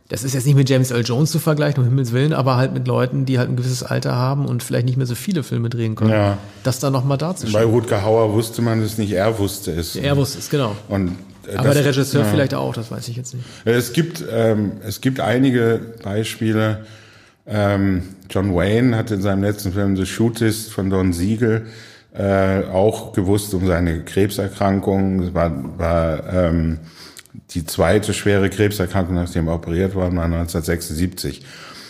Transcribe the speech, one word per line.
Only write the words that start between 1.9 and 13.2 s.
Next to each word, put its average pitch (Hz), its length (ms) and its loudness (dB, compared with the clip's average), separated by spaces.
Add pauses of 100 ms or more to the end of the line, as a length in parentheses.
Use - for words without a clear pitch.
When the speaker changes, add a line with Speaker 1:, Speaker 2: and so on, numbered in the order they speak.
Speaker 1:
Willen, 135 220 2
aber 131 240 2
halt 131 180 2
mit 127 140 -2
Leuten, 127 360 0
die 131 140 0
halt 123 120 0
ein 127 60 0
gewisses 123 280 -2
Alter 127 320 -2
haben 131 300 0
und 123 180 -2
vielleicht 127 220 0
nicht 127 100 0
mehr 131 100 0
so 120 80 -4
viele 170 300 -2
Filme 117 240 -2
drehen 113 260 -2
können, 110 160 2
Speaker 2:
Ja. 101 280 2 (260)
Speaker 1:
das 127 160 -2
dann 139 120 0
noch 127 120 0
mal 139 140 0
darzustellen. 147 340 -4 (160)
Speaker 2:
Bei 113 40 4
Rutger 113 300 2
Hauer 110 300 4
wusste 113 300 0
man 113 200 0
es 110 160 -4
nicht, 104 140 0
er 101 260 2
wusste 98 320 -2
es. 80 240 -4
Speaker 1:
Er 143 220 0
wusste 139 240 0
es, - 100 -10
genau. 127 240 0 (140)
Speaker 2:
Und 98 240 0 (440)
Speaker 1:
Aber 131 120 2
Speaker 2:
Das, 143 80 6
Speaker 1:
der 143 100 4
Regisseur 135 360 2
Speaker 2:
ja. - 80 2
Speaker 1:
vielleicht 135 240 2
auch, 135 200 -2
das 113 160 -8
weiß 117 180 -10
ich 117 80 -8
jetzt 123 180 -12